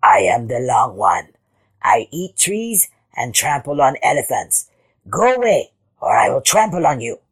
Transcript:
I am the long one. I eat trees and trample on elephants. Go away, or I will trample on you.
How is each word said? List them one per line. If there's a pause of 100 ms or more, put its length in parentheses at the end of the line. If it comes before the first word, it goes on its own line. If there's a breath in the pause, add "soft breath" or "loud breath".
I
am
the
long
one. (520)
I
eat
trees (260)
and
trample
on
elephants. (400)
Go
away, (280)
or
I
will
trample
on
you. (120)